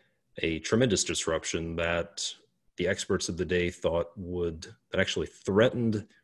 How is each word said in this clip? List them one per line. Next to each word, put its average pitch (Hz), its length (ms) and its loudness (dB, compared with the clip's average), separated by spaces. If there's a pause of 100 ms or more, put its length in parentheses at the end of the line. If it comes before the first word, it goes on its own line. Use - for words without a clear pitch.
(380)
a 80 220 -2
tremendous 113 440 2
disruption 82 720 -2
that 85 560 -2 (440)
the 87 120 -2
experts 98 400 0
of 85 80 -4
the 90 80 0
day 87 240 2
thought 85 480 -2
would, 87 500 -6 (260)
that 90 80 0
actually 90 260 0
threatened, 110 800 2 (180)